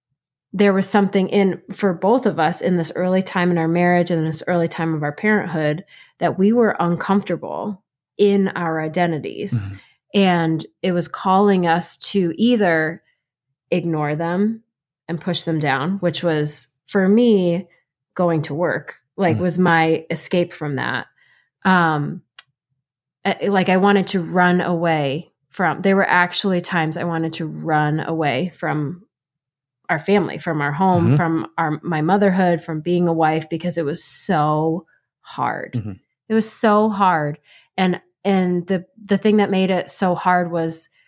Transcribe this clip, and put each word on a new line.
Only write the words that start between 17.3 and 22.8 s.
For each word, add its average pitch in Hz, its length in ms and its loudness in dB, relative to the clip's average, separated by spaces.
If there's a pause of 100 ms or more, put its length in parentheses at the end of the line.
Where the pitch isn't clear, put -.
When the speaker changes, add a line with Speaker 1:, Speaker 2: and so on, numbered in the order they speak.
Speaker 1:
going 170 280 0
to 156 100 -10
work, 151 420 -4 (200)
like, 180 220 0
Speaker 2:
Mm. - 40 -4
Speaker 1:
was 175 180 0
my 165 500 2
escape 175 440 -2
from 147 220 -6
that. 123 320 -6 (580)
Um, 165 560 2 (1040)